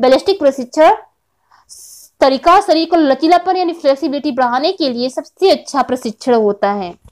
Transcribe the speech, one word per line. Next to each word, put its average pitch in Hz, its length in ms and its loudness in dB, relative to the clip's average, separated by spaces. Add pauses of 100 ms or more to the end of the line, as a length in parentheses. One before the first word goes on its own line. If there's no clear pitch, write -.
बैलिस्टिक 269 380 2
प्रशिक्षण 285 560 2 (1300)
तरीका 294 400 4
शरीर 330 300 -2
को 349 60 2
लचीलापन 339 600 2
यानी 339 160 -2
फ्लेक्सिबिलिटी 285 580 -4
बढ़ाने 262 420 -2
के 320 160 -4
लिए 240 200 -4
सबसे 339 420 -2
अच्छा 277 320 -2
प्रशिक्षण 247 520 -4
होता 202 380 0
है। 185 220 -8 (180)